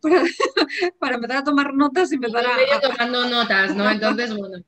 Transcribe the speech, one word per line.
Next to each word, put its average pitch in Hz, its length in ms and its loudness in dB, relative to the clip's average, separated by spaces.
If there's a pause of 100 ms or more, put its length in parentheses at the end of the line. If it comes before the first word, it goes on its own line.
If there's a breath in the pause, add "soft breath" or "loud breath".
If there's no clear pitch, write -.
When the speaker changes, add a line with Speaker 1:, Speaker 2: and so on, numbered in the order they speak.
Speaker 1:
para, 320 200 4
<laughs> 359 760 -2
para 254 160 -2
empezar 233 220 -4
a 277 60 -4
tomar 277 300 0
notas 285 380 2
y 311 40 -2
empezar 233 300 -2
a, 247 160 2
Speaker 2:
Y 262 80 4
yo 285 60 4
Speaker 1:
a - 40 0
Speaker 2:
tomando 247 480 0
notas, 196 460 0
¿no? 202 160 2
Entonces, 214 460 -2
bueno, 190 320 -10